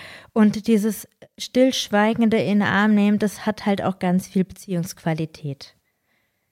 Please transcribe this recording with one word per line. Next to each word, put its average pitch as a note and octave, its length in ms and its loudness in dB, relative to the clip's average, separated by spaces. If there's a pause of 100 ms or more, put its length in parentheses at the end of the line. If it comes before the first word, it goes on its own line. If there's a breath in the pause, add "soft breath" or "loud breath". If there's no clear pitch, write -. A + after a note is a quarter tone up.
(340 loud breath)
Und G#3+ 340 2
dieses A3 400 0 (300)
stillschweigende A3+ 1000 2
in G#3 220 0
den G#3 80 0
Arm G#3 280 2
nehmen, G#3 240 2
das G#3 260 -4
hat G#3 200 -4
halt G3+ 180 -2
auch F#3 160 -4
ganz F#3 280 0
viel F#3+ 160 0
Beziehungsqualität. D#3+ 1300 -8 (760)